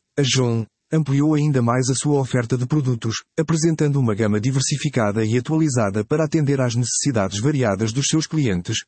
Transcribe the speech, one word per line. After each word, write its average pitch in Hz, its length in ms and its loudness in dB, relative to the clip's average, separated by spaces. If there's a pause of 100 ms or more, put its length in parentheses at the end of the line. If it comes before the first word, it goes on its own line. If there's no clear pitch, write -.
(180)
a 143 60 2
João 117 420 0 (260)
ampliou 151 440 2
ainda 147 260 2
mais 123 300 2
a - 20 0
sua 143 260 0
oferta 127 380 0
de 123 80 -2
produtos, 123 520 -2 (220)
apresentando 156 600 0
uma 113 160 2
gama 104 260 2
diversificada 131 840 0
e 113 140 2
atualizada 123 680 0
para 156 220 0
atender 143 340 0
às 123 140 0
necessidades 113 680 -2
variadas 113 540 0
dos 135 140 -2
seus 156 180 0
clientes, 110 520 -2 (100)